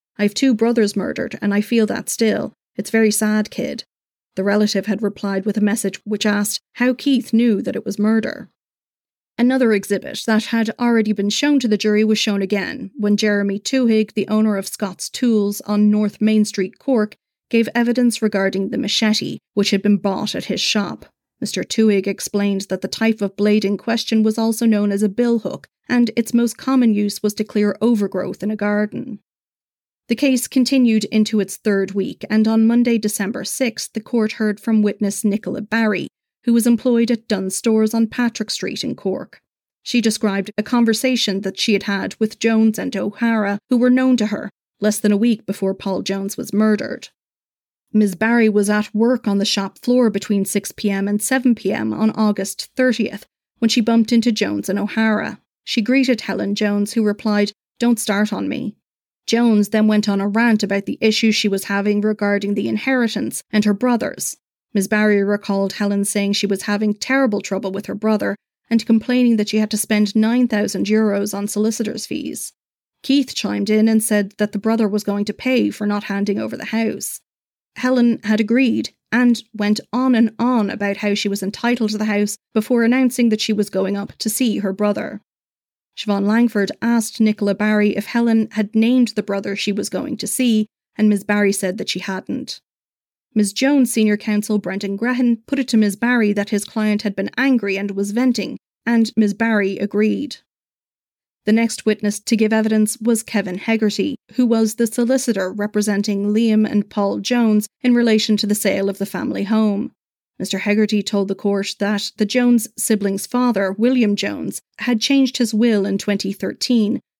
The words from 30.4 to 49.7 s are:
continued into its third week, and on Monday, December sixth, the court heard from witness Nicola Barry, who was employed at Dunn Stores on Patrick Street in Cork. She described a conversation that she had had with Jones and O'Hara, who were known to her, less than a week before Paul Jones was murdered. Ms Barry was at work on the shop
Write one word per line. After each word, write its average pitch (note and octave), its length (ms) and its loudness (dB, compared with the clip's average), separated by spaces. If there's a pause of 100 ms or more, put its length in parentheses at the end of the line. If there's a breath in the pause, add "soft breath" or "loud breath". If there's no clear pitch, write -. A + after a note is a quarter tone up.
continued A#3+ 580 2
into G#3+ 340 0
its F#3+ 180 -4
third G3 340 -2
week, - 380 -6
and A3 180 2
on A3 180 4
Monday, A#3 320 2
December G#3 460 -4
sixth, - 500 -6
the A3 80 -6
court A3 320 -2
heard G#3+ 260 -2
from A3 220 2
witness G3+ 420 -2
Nicola G#3+ 380 -2
Barry, G#3+ 460 -2 (380)
who A#3 80 2
was A#3 120 4
employed A#3 460 2
at A3+ 160 -4
Dunn F#3+ 220 -2
Stores A3 440 0
on A3+ 140 2
Patrick A3+ 420 -4
Street - 360 -6
in - 100 -6
Cork. - 460 -6 (420)
She - 160 -2
described G#3 580 0
a G#3+ 60 -2
conversation A3+ 800 0
that G#3 180 -6
she - 140 0
had F#3+ 100 0
had G3 360 -4
with G#3+ 200 -2
Jones A3 400 2
and F#3 160 -6
O'Hara, G#3+ 640 -2 (100)
who B3+ 80 2
were B3 120 4
known C4 280 4
to G#3+ 100 0
her, G#3 220 -6 (300)
less G#3 180 0
than G#3 140 2
a G#3 60 4
week A3+ 280 0
before F#3+ 280 -2
Paul F#3+ 300 -4
Jones G3 340 -6
was - 160 -8
murdered. G#3+ 560 0 (840)
Ms G#3 240 2
Barry A3+ 320 4
was G3+ 220 2
at G#3+ 260 0
work A#3 320 2
on G3 120 2
the G3 60 0
shop - 340 -4